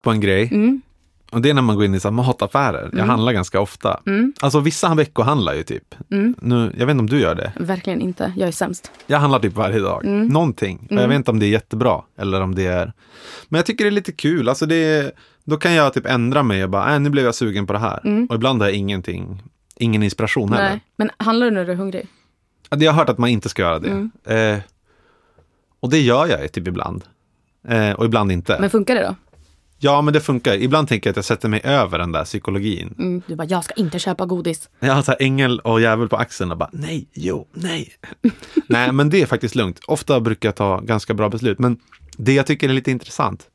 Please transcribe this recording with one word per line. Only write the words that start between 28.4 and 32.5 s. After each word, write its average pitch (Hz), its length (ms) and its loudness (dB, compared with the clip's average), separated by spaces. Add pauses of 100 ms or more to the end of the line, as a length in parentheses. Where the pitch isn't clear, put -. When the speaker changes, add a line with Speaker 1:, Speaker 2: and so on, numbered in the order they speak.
Speaker 2:
Men 196 100 2
funkar 226 240 2
det 214 80 0
då? 190 120 -4 (640)
Speaker 1:
Ja, 143 240 4
men 147 120 2
det 151 60 6
funkar. 123 340 0
Ibland 139 340 2
tänker 110 200 0
jag 98 40 0
att - 40 -2
jag 104 80 -4
sätter 113 240 -2
mig 107 160 0
över 110 340 0
den 87 140 -4
där 78 120 -2
psykologin. 98 760 -6